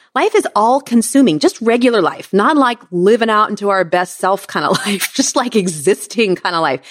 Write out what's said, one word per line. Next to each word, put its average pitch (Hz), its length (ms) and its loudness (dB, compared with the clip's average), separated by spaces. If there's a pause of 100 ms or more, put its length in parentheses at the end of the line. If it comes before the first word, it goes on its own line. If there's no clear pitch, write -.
(160)
Life 349 180 0
is 415 220 2
all 233 260 2
consuming, 240 560 2
just 349 240 -2
regular 233 400 2
life, - 320 -4
not 226 240 2
like 247 220 2 (120)
living 208 380 2
out 214 220 2
into 202 180 -4
our 190 160 2
best 180 320 -2
self 190 300 -2
kind 160 180 -4
of 175 120 2
<laughs> - 80 -10
life, 202 280 -4
just - 220 -2
like 247 200 -2
existing 185 840 -2
kind 180 180 -6
of 165 60 -2
life. 147 300 -2